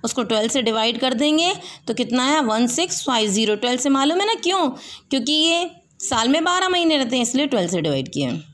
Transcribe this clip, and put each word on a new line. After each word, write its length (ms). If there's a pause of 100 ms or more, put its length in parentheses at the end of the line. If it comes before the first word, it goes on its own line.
उसको 180
ट्वेल्व 260
से 140
divide 380
कर 140
देंगे, 400 (340)
तो 60
कितना 320
आया? 140
वन 260
सिक्स 380
फ़ाइव 260
ज़ीरो। 260
ट्वेल्व 240
से 80
मालूम 320
है 60
ना 80
क्यों? 340 (420)
क्योंकि 220
ये 380 (280)
साल 300
में 160
बारह 240
महीने 280
रहते 200
हैं, 60
इसलिए 240
ट्वेल्व 240
से 100
divide 320
किया 180
है 100 (140)